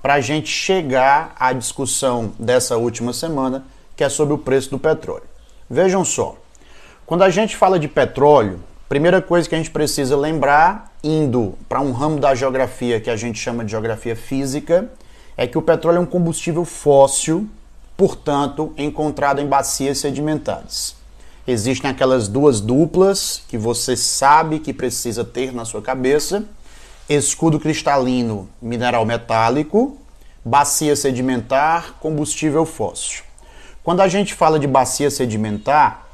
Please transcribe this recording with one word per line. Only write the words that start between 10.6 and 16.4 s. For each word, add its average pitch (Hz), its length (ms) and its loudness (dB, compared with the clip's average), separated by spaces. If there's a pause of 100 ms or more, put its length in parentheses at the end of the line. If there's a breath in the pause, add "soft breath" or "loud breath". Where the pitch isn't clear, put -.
indo 127 500 0 (140)
pra 127 120 -2
um 139 120 -2
ramo 147 260 -2
da 135 160 4
geografia 127 680 -2
que 110 80 -6
a 117 60 0
gente 113 240 -6
chama 117 260 -6
de 104 60 -6
geografia 110 460 -4
física, 143 760 -2 (460 soft breath)
é - 100 0
que - 100 -4
o 160 60 0
petróleo 165 360 2
é - 20 2
um 180 60 0
combustível 170 580 -2